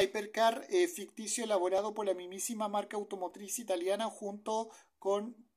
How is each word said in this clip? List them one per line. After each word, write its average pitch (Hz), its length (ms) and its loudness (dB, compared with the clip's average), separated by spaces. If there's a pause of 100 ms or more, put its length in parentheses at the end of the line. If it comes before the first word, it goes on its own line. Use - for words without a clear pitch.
hypercar, 214 720 2
eh, 185 160 6
ficticio 208 580 -4
elaborado 202 500 2
por 214 120 -2
la 190 80 4
mismísima 196 540 -4
marca 202 280 -2
automotriz 196 640 -6
italiana 196 480 0
junto 214 640 -4 (300)
con 208 360 0 (200)